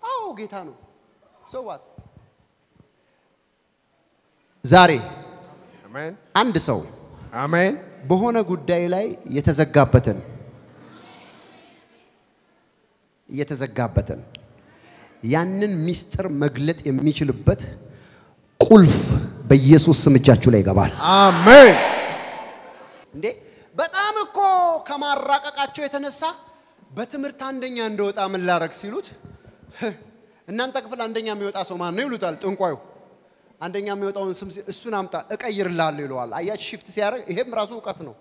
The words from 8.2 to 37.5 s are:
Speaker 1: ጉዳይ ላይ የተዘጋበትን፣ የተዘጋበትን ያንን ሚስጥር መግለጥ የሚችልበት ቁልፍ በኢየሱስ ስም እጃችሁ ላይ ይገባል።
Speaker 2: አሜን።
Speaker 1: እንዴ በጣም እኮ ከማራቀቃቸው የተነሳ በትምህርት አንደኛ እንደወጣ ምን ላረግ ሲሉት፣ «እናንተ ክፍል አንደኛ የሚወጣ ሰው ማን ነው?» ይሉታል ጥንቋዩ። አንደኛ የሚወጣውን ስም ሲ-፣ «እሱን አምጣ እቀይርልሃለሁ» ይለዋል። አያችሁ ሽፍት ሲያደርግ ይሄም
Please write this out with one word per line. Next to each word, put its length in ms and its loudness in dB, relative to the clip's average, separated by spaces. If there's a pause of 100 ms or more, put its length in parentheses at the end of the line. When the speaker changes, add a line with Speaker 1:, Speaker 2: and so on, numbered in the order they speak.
Speaker 1:
ጉዳይ 440 -4
ላይ 180 -4 (260)
የተዘጋበትን፣ 880 2 (3000)
የተዘጋበትን 920 -6 (1000)
ያንን 560 -2
ሚስጥር 560 -6
መግለጥ 480 -4
የሚችልበት 800 0 (1000)
ቁልፍ 360 8 (480)
በኢየሱስ 540 6
ስም 160 4
እጃችሁ 360 6
ላይ 100 6
ይገባል። 320 2 (200)
Speaker 2:
አሜን። 640 10 (1300)
Speaker 1:
እንዴ 160 -10 (500)
በጣም 420 -4
እኮ 200 -6 (460)
ከማራቀቃቸው 1000 -4
የተነሳ 400 -8 (680)
በትምህርት 520 -12
አንደኛ 420 -10
እንደወጣ 420 -6
ምን 160 -6
ላረግ 320 -2
ሲሉት፣ 320 -12 (1400)
«እናንተ 300 -8
ክፍል 220 -12
አንደኛ 280 -8
የሚወጣ 340 -8
ሰው 140 -12
ማን 180 -8
ነው?» 80 -6
ይሉታል 340 -8
ጥንቋዩ። 380 -6 (840)
አንደኛ 280 -10
የሚወጣውን 460 -8
ስም 160 -14
ሲ-፣ 160 -18
«እሱን 280 -12
አምጣ 200 -8 (160)
እቀይርልሃለሁ» 720 -6
ይለዋል። 300 -10
አያችሁ 340 -10
ሽፍት 220 -16
ሲያደርግ 380 -6
ይሄም 280 -8